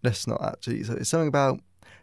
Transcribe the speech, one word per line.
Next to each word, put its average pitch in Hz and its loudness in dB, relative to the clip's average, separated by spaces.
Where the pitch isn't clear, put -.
Let's 120 0
not - -2
actually, 110 -4
so 110 -4
it's - -4
something 165 2
about, 139 2